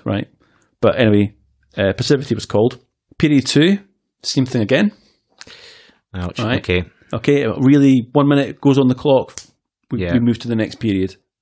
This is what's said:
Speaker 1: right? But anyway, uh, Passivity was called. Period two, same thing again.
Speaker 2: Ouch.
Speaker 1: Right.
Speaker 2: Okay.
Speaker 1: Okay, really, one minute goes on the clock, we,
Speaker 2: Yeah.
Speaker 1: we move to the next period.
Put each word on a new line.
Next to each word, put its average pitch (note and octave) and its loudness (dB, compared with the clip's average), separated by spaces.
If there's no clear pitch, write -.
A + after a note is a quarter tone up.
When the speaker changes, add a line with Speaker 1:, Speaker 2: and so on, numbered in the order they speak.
Speaker 1:
right? G2+ -6
But - 0
anyway, G#2 2
uh, G2 0
Passivity C#3+ -2
was - -10
called. - -2
Period D3 2
two, F3+ 2
same C3 -2
thing A#2+ -4
again. D#3 0
Speaker 2:
Ouch. F2+ -8
Speaker 1:
Right. A2+ -2
Speaker 2:
Okay. F2+ -2
Speaker 1:
Okay, C#3 0
really, C3 2
one C#3+ 2
minute C#3 0
goes C#3 4
on C3+ 4
the B2 2
clock, C3+ -2
we, G#2+ -6
Speaker 2:
Yeah. F2 -4
Speaker 1:
we A#2 2
move A#2+ 0
to A#2+ -12
the A#2 -4
next A2 -4
period. F#2+ -2